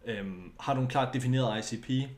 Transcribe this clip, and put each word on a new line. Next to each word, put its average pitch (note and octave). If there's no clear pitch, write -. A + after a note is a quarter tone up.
Øhm, F#2+
har C#3
du C3
en B2+
klart B2+
defineret B2
I G#2+
C -
P? C3